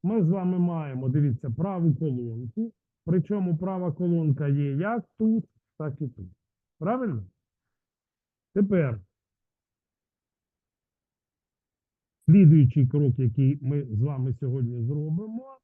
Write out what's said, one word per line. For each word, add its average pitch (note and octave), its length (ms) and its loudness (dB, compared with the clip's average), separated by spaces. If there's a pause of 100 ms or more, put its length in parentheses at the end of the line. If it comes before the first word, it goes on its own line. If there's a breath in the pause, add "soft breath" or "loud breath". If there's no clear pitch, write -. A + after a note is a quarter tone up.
Ми G#3 200 2
з D#3+ 60 4
вами F3+ 300 0
маємо, D3+ 500 -2
дивіться, C#3+ 400 0
праву E3+ 460 0
колонку. B2 760 -6 (340)
Причому F3+ 520 -2
права F3+ 340 -4
колонка D#3 560 -2
є C#3+ 240 -2
як F#3+ 340 -4 (120)
тут, A3 280 0 (320)
так D3+ 240 -8
і C#3+ 60 -6
тут. G2+ 200 -14 (500)
Правильно? F#3 460 -4 (1300)
Тепер F3+ 460 0 (3250)
слідуючий D#3 580 8
крок, C#3 320 0
який C3+ 420 2
ми C#3 300 -4
з G#2 100 -2
вами C3 320 -4
сьогодні B2 500 -6
зробимо G#3 800 -8